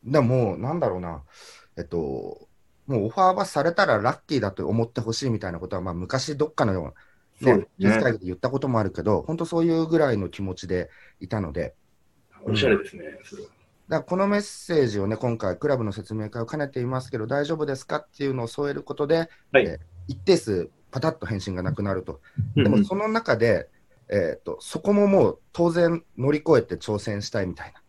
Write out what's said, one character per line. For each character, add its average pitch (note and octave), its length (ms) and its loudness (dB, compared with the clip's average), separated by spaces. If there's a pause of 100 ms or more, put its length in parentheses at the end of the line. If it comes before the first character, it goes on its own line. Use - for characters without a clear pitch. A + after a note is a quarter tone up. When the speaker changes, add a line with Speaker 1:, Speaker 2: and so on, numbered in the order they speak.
Speaker 1:
で C#3+ 160 4
も、 A#2+ 360 2
な A#2+ 160 -4
ん F3 60 -2
だ C#3 80 0
ろ F#2 120 -2
う - 20 -
な。 D#2+ 220 -10 (540)
え - 40 -8
っ - 20 -6
と、 C2+ 640 -6 (400)
も C3 140 0
う G2 60 0
オ - 20 -2
フ A#2 100 -6
ァ F#3 120 6
ー F#3 40 0
は G3+ 80 0
さ - 180 -2
れ E3+ 120 2
た G3 120 4
ら B2+ 120 4
ラ G#2+ 160 2
ッ - 120 -8
キ D3+ 120 0
ー - 20 4
だ G2+ 140 -2
と D#2+ 160 -6
思 A2+ 160 2
っ A2+ 40 -12
て - 120 -6
ほ A2+ 100 -4
し C3+ 160 -4
い A#2+ 40 0
み G#2+ 100 -2
た G2 80 -6
い - 20 -6
な E2+ 80 -8
こ F2+ 80 -10
と F2+ 80 -6
は、 F2+ 60 -4
ま F2+ 100 -6
あ、 - 20 -6
昔 C3 440 -4
ど D3+ 100 0
っ - 60 -10
か - 100 0
の G#2+ 80 2
よ F#2 100 0
う - 40 -6
な、 C2+ 40 -10
ね、 - 60 -20 (460)
Speaker 2:
そ B2 100 6
う A2 60 8
で G2 100 -2 (120)
す F#2+ 40 -2
ね。 G2 80 6
Speaker 1:
休 A2 60 4
日 A2 60 2
会 A#2+ 100 4
議 G#2+ 60 -6
で F#2 80 -14
言 F2+ 80 -4
っ - 20 -20
た B2+ 120 -2
こ C3 100 -2
と C3+ 100 -2
も A#2 100 2
あ G#2+ 40 2
る F#2+ 80 -2
け E2 120 -6
ど、 F#2 200 2
本 D#3+ 120 -4
当 E3+ 100 -4
そ E3 180 0
う - 20 2
い E3 120 2
う E3 80 0
ぐ D#3+ 120 2
ら C#3+ 160 4
い G#2+ 40 0
の F#2 120 -4
気 - 120 -12
持 F#2+ 140 -6
ち - 140 -14
で F2+ 200 -2 (300)
い - 80 -14
た G#2+ 140 -4
の D#2+ 100 -6
で。 D#2 240 -6 (680)
Speaker 2:
お G#2+ 120 -2
し G#2+ 100 2
ゃ B2 40 4
れ G#2 80 4
で - 100 -4
す - 80 -20
ね、 - 80 -16
Speaker 1:
う - 180 -18
ん。 - 40 -20
Speaker 2:
そ - 100 -20
れ - 80 -16
は。 - 60 -20
Speaker 1:
だ - 40 -20
か - 20 -20 (340)
ら D#3+ 120 0
こ F3+ 160 -4
の G3 100 2
メ G3+ 100 2
ッ G#3 40 0
セ E3+ 420 -2
ー B2 40 2
ジ G#2 120 -2
を G2 80 -2
ね、 A2 100 -2
今 A#2 200 -2
回、 F#2+ 220 -2
「ク D3 80 -4
ラ C#3+ 100 2
ブ A#2 60 -2
の G#2+ 80 -4
説 G#2+ 240 -10
明 G#2+ 140 -6
会 A#2 120 -8
を A2+ 40 -4
兼 D3+ 140 -8
ね C#3+ 80 -4
て C3+ 120 -8
い B2 60 -2
ま B2+ 160 -4
す C3 100 -14
け B2+ 60 -6
ど、 A2 100 -6
大 C#3+ 180 0
丈 D#3+ 100 -2
夫 D3+ 100 -4
で C#3 100 -4
す C3+ 100 -16
か？」 D3+ 140 -4
っ - 100 -18
て - 140 -10
い C#3 40 -2
う C3+ 60 -2
の A#2+ 120 -4
を - 20 -8
添 C#3+ 240 -4
え - 20 -4
る C#3+ 100 -8
こ - 120 -10
と D3 100 -2
で、 E3 240 2 (220)
Speaker 2:
は C3+ 80 8
い。 A2 60 4
Speaker 1:
え E2+ 80 -4
ー、 - 40 -10 (300)
一 C3+ 100 -8
定 F#3 200 6
数 F#2 320 -2 (220)
パ B2 100 -4
タ A#2 80 2
ッ - 80 -8
と - 80 -10
返 G2+ 160 -4
信 F#2+ 140 -6
が F2+ 60 -4
な F2+ 120 -2
く G2+ 100 -4
な G2+ 100 0
る F#2 100 -4
と。 - 180 -12 (340)
Speaker 2:
う D3 60 6
ん、 - 40 6
う - 40 4
ん。 - 20 4
Speaker 1:
で - 60 6
も G3+ 80 6
そ F#3+ 100 -4
の G#3+ 140 -2
中 A3 260 2
で、 G#2+ 320 2 (400)
え F2+ 340 0
ー - 40 -14
と、 - 160 -6
そ - 180 -8
こ G3+ 140 2
も G3+ 140 6
も E3+ 240 6
う - 80 -8 (120)
当 E3+ 200 2
然 E3+ 320 2 (140)
乗 C3 140 2
り D3+ 80 2
越 D3+ 200 6
え - 20 -2
て - 140 -6
挑 G#2 240 -4
戦 G2+ 220 -6
し - 80 -8
た G#2+ 140 -2
い F#2 40 -4
み E2+ 80 -6
た - 100 -14
い - 80 -20
な。 - 140 -20